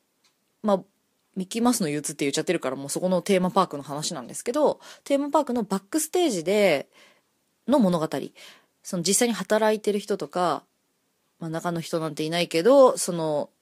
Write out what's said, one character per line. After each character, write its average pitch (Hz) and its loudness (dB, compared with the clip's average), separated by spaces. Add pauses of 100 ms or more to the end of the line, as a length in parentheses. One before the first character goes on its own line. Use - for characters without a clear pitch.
(600)
ま 208 2
あ、 185 -2 (520)
ミ 185 -6
ッ - -12
キ - -6
ー 240 0
マ 240 4
ウ - 2
ス 240 -2
の 160 0
憂 147 -2
鬱 151 -6
っ - -20
て - -4
言 139 0
っ 139 -2
ち - -4
ゃ 156 0
っ - -2
て 180 0
る 165 -2
か 135 -4
ら、 131 -6
も 139 -10
う 139 -8
そ - -6
こ 185 0
の 180 0
テ 190 -2
ー - 0
マ 185 0
パ 190 4
ー 170 -2
ク 147 -10
の 139 -10
話 147 -8
な 143 -12
ん 117 -16
で 208 -16
す - -12
け 240 -4
ど、 277 2 (240)
テ 277 0
ー 269 2
マ 285 -6
パ 311 2
ー 285 -2
ク 247 -6
の 240 -2
バ 294 -4
ッ - -16
ク - -4
ス 311 -4
テ 359 2
ー - 0
ジ 180 -2
で、 190 2 (800)
の 277 4
物 180 4
語。 156 0 (760)
そ - -8
の 170 -2
実 196 2
際 - 4
に 233 0
働 214 2
い 214 -6
て 214 0
る 202 0
人 202 -4
と 151 -6
か、 175 -2 (760)
ま 165 -10
あ、 - -8
中 165 -4
の 170 -4
人 165 -6
な 160 -6
ん 151 -12
て 156 -6
い 156 -4
な 170 -2
い 175 0
け 165 0
ど、 254 8
そ - -4
の、 160 -2 (120)